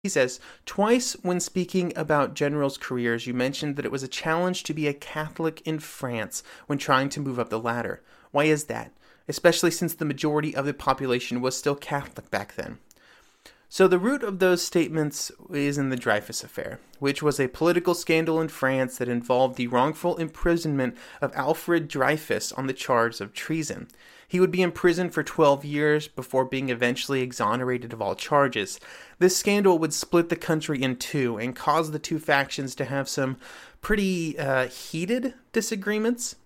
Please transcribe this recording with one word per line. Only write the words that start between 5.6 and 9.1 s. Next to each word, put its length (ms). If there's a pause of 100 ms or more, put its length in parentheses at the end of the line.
in 120
France 640 (240)
when 120
trying 320
to 100
move 180
up 120
the 100
ladder. 420 (280)
Why 140
is 200
that? 280 (360)